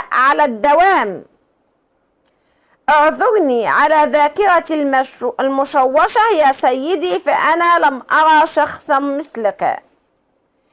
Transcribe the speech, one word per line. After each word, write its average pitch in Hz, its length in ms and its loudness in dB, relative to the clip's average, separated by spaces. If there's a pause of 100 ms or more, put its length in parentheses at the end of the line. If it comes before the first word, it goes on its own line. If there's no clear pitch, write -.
(120)
على 285 320 2
الدوام. 277 800 0 (1600)
اعذرني 302 800 0
على 294 460 2
ذاكرتي 320 720 0
المشو-، 262 580 -4
المشوشة 277 800 0 (160)
يا 285 160 2
سيدي، 311 640 -2
فأنا 339 600 0
لم 277 240 0 (100)
أرى 311 340 4
شخصا 294 520 -4
مثلك. 269 840 -6 (880)